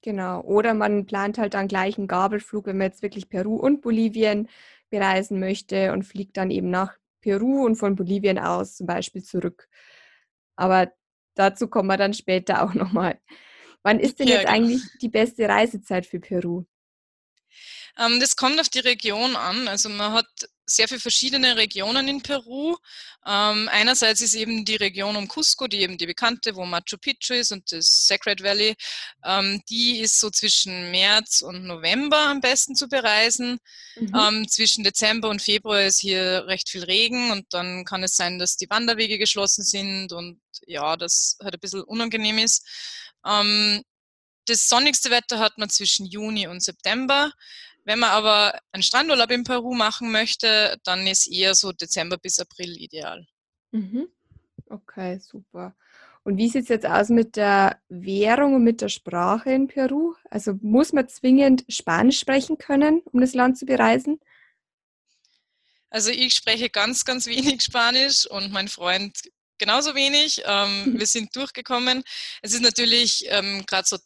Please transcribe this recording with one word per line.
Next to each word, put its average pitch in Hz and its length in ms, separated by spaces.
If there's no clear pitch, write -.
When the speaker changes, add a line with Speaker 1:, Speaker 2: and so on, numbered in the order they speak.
Speaker 1:
genau. 185 420
Oder 214 320
man 208 320
plant 202 320
halt 208 160
dann 196 140
gleich 190 300
'n 196 80
Gabelflug, 202 600
wenn 196 120
man 190 80
jetzt 190 160
wirklich 202 260
Peru 208 280
und 285 260
Bolivien 220 640
bereisen 196 500
möchte 190 520
und 196 120
fliegt 196 340
dann 190 120
eben 180 200
nach 185 260
Peru 240 440
und 226 120
von 202 180
Bolivien 190 440
aus 175 380
zum 185 100
Beispiel 175 360
zurück. - 460
Aber 185 360
dazu 196 340
kommen 190 200
wir 190 100
dann 202 160
später 185 480
<laughs> - 20
auch 180 100
noch 196 180
mal. 185 260
Wann 214 180
ist 269 200
denn 269 80
Speaker 2:
<laughs> 233 80
Ja, - 20
Speaker 1:
jetzt 196 80
Speaker 2:
genau. - 0
Speaker 1:
eigentlich 233 440
die 240 80
beste 220 380
Reisezeit 202 580
für 175 140
Peru? 175 440
Speaker 2:
Ähm, 233 220
das 269 160
kommt 285 240
auf 320 80
die 254 120
Region 233 560
an. 196 320
Also 202 200
man 208 240
hat 226 140
sehr 220 240
viel 254 120
verschiedene 254 560
Regionen 220 520
in 285 140
Peru. 277 540
Ähm, 214 440
einerseits 220 500
ist 226 140
eben 220 300
die 214 120
Region 202 400
um 202 120
Cusco, - 380
die 202 140
eben 185 180
die 170 80
bekannte, 226 500
wo 185 80
Machu 175 340
Picchu - 360
ist 240 180
und 196 200
das - 340
Sacred 196 360
Valley. 208 320
Ähm, 196 440
die 233 320
ist 220 200
so 214 100
zwischen 185 600
März 202 520
und 185 220
November 190 540
am 285 120
besten 262 360
zu 277 120
bereisen. 240 720
Speaker 1:
Mhm. 214 320
Speaker 2:
Ähm, 214 200
zwischen 220 360
Dezember 220 440
und 202 140
Februar 208 400
ist 190 180
hier 185 460
recht 185 240
viel 180 140
Regen 233 480
und 196 180
dann 180 340
kann 185 200
es 185 120
sein, 180 220
dass 180 180
die - 140
Wanderwege 220 480
geschlossen 202 460
sind 190 480
und 175 280
ja, 156 300
das - 460
halt 202 120
ein 170 60
bisschen 190 220
unangenehm 220 560
ist. - 280
Ähm, 208 560
das 233 220
sonnigste 269 420
Wetter 240 280
hat 214 200
man 208 120
zwischen 202 360
Juni 208 400
und 175 160
September. 262 720
Wenn 214 140
man 233 120
aber 208 480
einen 190 100
Strandurlaub 262 480
in 247 140
Peru 247 300
machen 226 380
möchte, 214 720
dann 185 220
ist 190 200
eher 190 280
so 190 180
Dezember 170 460
bis 185 200
April 180 400
ideal. 160 480
Speaker 1:
Mhm. 220 360
Okay, 190 480
super. 190 560
Und 202 120
wie 226 120
sieht's 240 200
jetzt 220 180
aus 202 220
mit 233 280
der 202 520
Währung 208 680
und 247 100
mit 233 160
der 208 80
Sprache 190 640
in 269 160
Peru? 285 480
Also 208 320
muss 226 300
man 262 160
zwingend 262 600
Spanisch 220 520
sprechen 269 380
können, 302 440
um 247 80
das 254 140
Land 254 240
zu 269 80
bereisen? 254 540
Speaker 2:
Also 220 200
ich 247 240
spreche 226 360
ganz, 214 340
ganz 254 220
<laughs> - 0
wenig 262 360
Spanisch 254 640
und 196 260
mein 196 160
Freund 185 500
genauso 277 360
wenig. 285 500
Ähm, 202 500
Speaker 1:
<laughs> - 20
Speaker 2:
wir 220 100
sind 220 300
durchgekommen. 254 640
Es 214 120
ist 233 100
natürlich, 233 640
ähm, 196 380
grad 190 200
so 196 200